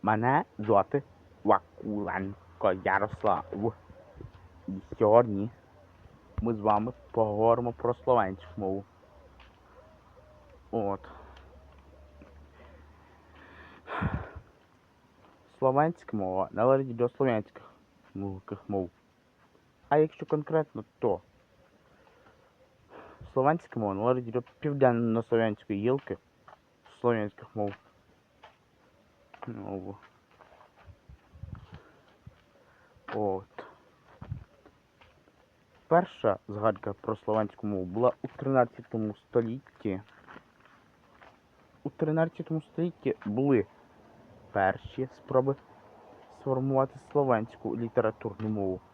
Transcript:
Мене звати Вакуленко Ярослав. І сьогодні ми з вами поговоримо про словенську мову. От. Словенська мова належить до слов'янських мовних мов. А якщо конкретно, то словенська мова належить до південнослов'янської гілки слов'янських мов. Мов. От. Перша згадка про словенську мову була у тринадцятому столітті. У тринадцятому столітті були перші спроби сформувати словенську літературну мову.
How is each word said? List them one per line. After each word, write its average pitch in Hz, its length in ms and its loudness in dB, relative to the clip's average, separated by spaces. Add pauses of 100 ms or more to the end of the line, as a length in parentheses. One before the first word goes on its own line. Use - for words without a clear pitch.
Мене 113 420 2 (140)
звати 107 440 2 (420)
Вакуленко 98 1300 -2 (120)
Ярослав. 101 880 -2 (920)
І 95 40 -8 (260)
сьогодні 110 520 4 (920)
ми 113 120 0
з 104 60 -6
вами 107 320 2 (180)
поговоримо 117 640 2
про 123 220 -2
словенську 101 640 0
мову. 98 280 -4 (1900)
От. 101 300 -2 (4000)
Словенська 139 580 0
мова 92 360 -2
належить 131 440 2
до 120 120 0
слов'янських 120 640 -2 (440)
мовних 98 540 -10
мов. 95 220 -4 (1000)
А 147 80 4
якщо 156 300 0
конкретно, 151 580 -2 (140)
то 95 220 0 (2000)
словенська 135 480 0
мова 101 140 -2
належить 120 360 0
до 120 120 -2
південнослов'янської 117 1400 0
гілки 120 360 -2 (840)
слов'янських 110 560 -2
мов. 101 160 -2 (1700)
Мов. 98 500 -10 (3250)
От. 98 520 -4 (2250)
Перша 160 500 2 (100)
згадка 104 440 -2
про 113 240 -6
словенську 107 500 -2
мову 95 180 -2
була 110 280 0 (100)
у 135 60 -8
тринадцятому 117 840 -2
столітті. 113 880 -4 (1800)
У 147 80 -8
тринадцятому 160 720 -2
столітті - 540 -4 (100)
були 117 400 2 (880)
перші 98 640 -2
спроби 135 400 0 (840)
сформувати 131 580 0 (140)
словенську 117 640 0
літературну 110 720 -2
мову. 98 320 -2 (140)